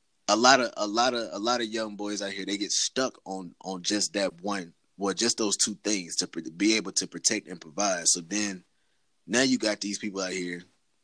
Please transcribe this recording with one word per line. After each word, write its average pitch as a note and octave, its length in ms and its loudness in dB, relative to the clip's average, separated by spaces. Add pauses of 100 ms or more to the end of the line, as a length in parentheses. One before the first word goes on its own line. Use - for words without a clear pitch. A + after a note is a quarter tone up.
(300)
a G#2 80 6
lot B2+ 240 10
of, A#2 160 0
a G#2 100 -2
lot A#2+ 280 2
of, A2 180 -4
a G2+ 80 -6
lot A#2+ 200 2
of A2+ 60 -4
young G#2+ 300 -4
boys G#2 260 -4
out G2+ 80 -4
here, G2 160 -8
they G2+ 100 -2
get G2 140 -4
stuck - 540 -2
on, F#2+ 400 -10
on F2+ 180 -6
just G2+ 300 -2
that F2+ 300 -2
one, F#2+ 300 -6 (240)
well, G2 160 0
just A2 260 0
those G#2 180 0
two G#2+ 260 0
things F#2+ 360 -2
to F2+ 100 0
pr-, E2+ 120 -10 (160)
be G#2+ 200 4
able F#2 160 -2
to - 160 -2
protect F#2 400 -2
and E2+ 120 -12
provide. E2+ 460 -2
So F2+ 140 2
then, F#2+ 420 -4 (640)
now A#2+ 160 2
you C3 160 4
got G#2 220 0
these G2+ 180 -4
people G2 240 -6
out F#2 100 -4
here. F2+ 300 -6 (420)